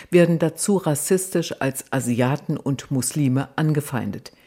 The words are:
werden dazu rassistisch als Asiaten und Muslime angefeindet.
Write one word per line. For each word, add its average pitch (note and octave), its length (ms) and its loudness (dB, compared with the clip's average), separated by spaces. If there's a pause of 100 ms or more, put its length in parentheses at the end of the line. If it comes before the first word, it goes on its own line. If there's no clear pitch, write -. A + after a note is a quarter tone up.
(100)
werden E3+ 280 6
dazu F3+ 380 0
rassistisch F3 840 0
als C3+ 300 -4
Asiaten B2+ 680 0
und - 340 -4
Muslime C3+ 680 0
angefeindet. C#3 760 -2 (140)